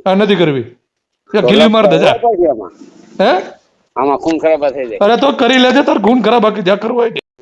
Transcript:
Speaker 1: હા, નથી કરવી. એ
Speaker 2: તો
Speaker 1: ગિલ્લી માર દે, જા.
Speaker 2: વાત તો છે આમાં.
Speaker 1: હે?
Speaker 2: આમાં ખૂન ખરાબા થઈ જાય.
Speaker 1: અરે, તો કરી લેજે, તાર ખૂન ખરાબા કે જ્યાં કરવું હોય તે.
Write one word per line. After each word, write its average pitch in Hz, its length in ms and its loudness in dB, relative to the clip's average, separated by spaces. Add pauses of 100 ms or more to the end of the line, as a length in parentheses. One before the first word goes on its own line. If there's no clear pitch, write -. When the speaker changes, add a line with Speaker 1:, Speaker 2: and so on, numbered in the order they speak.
Speaker 1:
હા, 190 100 2
નથી 202 200 2
કરવી. 151 260 -2
એ - 800 -10
Speaker 2:
તો 123 60 0
Speaker 1:
ગિલ્લી 214 200 4
માર 220 200 2
દે, 165 100 2
જા. - 80 0
Speaker 2:
વાત - 160 0
તો 233 120 0
છે 175 140 0
આમાં. 107 240 -6 (480)
Speaker 1:
હે? 285 220 2 (540)
Speaker 2:
આમાં 135 220 0
ખૂન 160 220 -2
ખરાબા 147 300 0
થઈ 131 160 -8
જાય. 110 160 -12
Speaker 1:
અરે, 220 160 2
તો 277 140 0
કરી 254 260 0
લેજે, 254 260 2
તાર 285 160 0
ખૂન 226 220 0
ખરાબા 214 280 2
કે 202 120 -6
જ્યાં 190 160 0
કરવું 233 240 -4
હોય 226 80 -2
તે. 151 100 -10 (220)